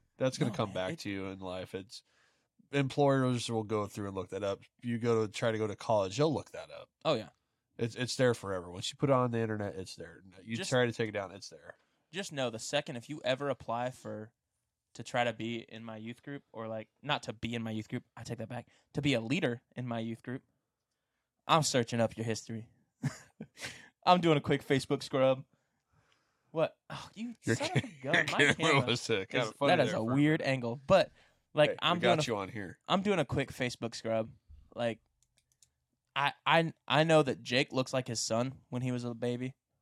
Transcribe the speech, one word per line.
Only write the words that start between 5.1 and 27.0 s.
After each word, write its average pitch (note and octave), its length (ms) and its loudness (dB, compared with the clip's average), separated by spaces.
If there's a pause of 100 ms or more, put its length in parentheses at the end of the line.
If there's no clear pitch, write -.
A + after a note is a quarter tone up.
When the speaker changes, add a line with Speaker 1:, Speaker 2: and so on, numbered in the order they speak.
Speaker 1:
to G2 60 -10
try A#2+ 200 0
to A2 60 -2
go G#2+ 80 0
to G#2 100 -6
college, G2 400 0
they'll D3+ 160 2
look F#2+ 200 -4
that D#2 180 -14
up. - 180 -16 (160)
Speaker 2:
Oh, D#3 100 2
yeah. G#2+ 140 -6 (500)
Speaker 1:
It's, A#2 160 -4
it's B2 220 -4
there B2 180 4
forever. F#2 360 -6
Once F2+ 200 -8
you - 60 -18
put C#3+ 120 0
it C#3 40 6
on B2 180 4
the A#2 80 -2
internet, G#2+ 380 -2
it's F#2 180 -10
there. E2+ 280 -16 (220)
You A2+ 120 -6
Speaker 2:
Just F#3 140 -6
Speaker 1:
try B2 160 4
to A#2 60 -2
take A2+ 180 -4
it - 20 -10
down, G2 200 -4
it's G2 160 -16
there. - 260 -18 (380)
Speaker 2:
Just F#3 200 -8
know C3 180 -2
the A2 80 -10
second, C#3+ 380 -4
if A#2 120 -12
you D3+ 160 -10
ever C3 260 0
apply B2 400 -4
for, A2 420 -12 (600)
to - 100 -14
try B2 200 0
to A#2+ 80 0
be A2+ 360 -6
in A2+ 160 -14
my A2+ 120 -12
youth A2+ 260 -12
group, C#3+ 200 -12 (100)
or, A2 140 -10
like, A2 220 -8 (140)
not C#3 220 -2
to A#2+ 80 -8
be A#2 220 -6
in A#2 80 -2
my A2+ 80 -6
youth A2 180 -6
group, B2 140 -6 (140)
I A#2 80 -14
take A#2 140 -8
that A2+ 100 -10
back, B2 180 -10 (280)
to D3 80 -4
be C#3+ 120 2
a A#2 60 2
leader A#2+ 400 0 (160)
in B2 100 -6
my A#2 140 -4
youth A2+ 220 -6
group, B2+ 200 -8 (1040)
I'm D#3 160 6
searching A#2+ 380 2
up A2+ 160 2
your A2+ 100 -4
history. A2+ 400 -6 (360)
<laughs> C#3+ 60 -2 (1000)
I'm F3+ 140 6
doing E3 180 6
a - 20 2
quick C#3 260 0
Facebook C3+ 360 0
scrub. C3 420 2 (1080)
What? D#3 260 -2 (140)
Oh, - 240 -12